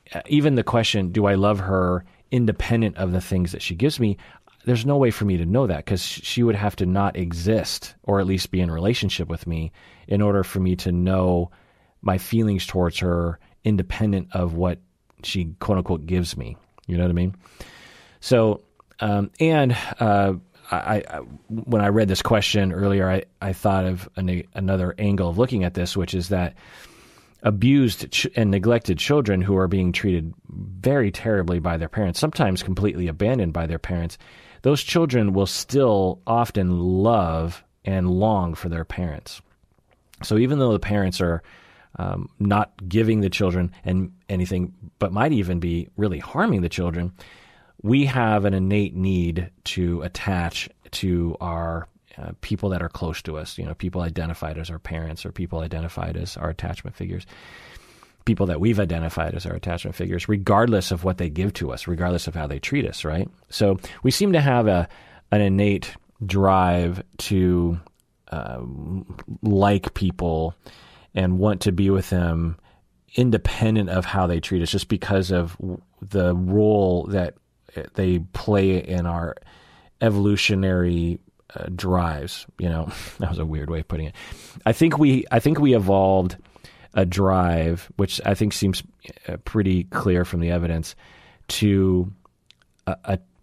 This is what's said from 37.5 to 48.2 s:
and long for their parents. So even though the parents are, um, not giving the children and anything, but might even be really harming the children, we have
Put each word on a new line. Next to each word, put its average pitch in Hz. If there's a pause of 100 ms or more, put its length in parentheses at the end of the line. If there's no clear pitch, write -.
and 92
long 92
for -
their 82
parents. - (840)
So 110
even 131
though 127
the 101
parents 98
are, 85 (560)
um, 92 (100)
not 101 (120)
giving 110
the 95
children 90 (120)
and 92 (160)
anything, 90 (240)
but 92
might 123
even 90
be 85
really 98
harming 160
the 87
children, 87 (720)
we 131
have 117